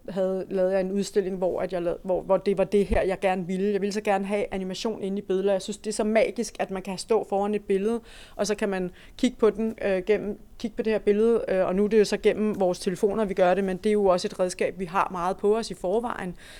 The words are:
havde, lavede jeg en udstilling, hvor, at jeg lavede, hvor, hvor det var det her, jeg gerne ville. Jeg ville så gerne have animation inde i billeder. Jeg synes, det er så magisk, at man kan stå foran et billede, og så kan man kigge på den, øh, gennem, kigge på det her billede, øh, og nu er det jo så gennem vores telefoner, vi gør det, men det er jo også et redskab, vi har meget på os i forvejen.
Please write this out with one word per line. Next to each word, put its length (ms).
havde, 420
lavede 220
jeg 80
en 120
udstilling, 440
hvor, 240
at 120
jeg 100
lavede, 200
hvor, 200
hvor 140
det 220
var 60
det 220
her, 160
jeg 180
gerne 260
ville. 260
Jeg 80
ville 120
så 80
gerne 260
have 280
animation 480
inde 160
i 40
billeder. 300
Jeg 100
synes, 160
det 120
er 40
så 100
magisk, 540
at 120
man 120
kan 160
stå 300
foran 260
et 100
billede, 360
og 100
så 80
kan 140
man 220
kigge 180
på 140
den, 320
øh, 240
gennem, 320
kigge 180
på 60
det 100
her 60
billede, 500
øh, 180
og 80
nu 100
er 40
det 100
jo 60
så 120
gennem 440
vores 180
telefoner, 460
vi 100
gør 200
det, 100
men 120
det 100
er 60
jo 140
også 220
et 120
redskab, 380
vi 60
har 280
meget 240
på 200
os 140
i 40
forvejen. 600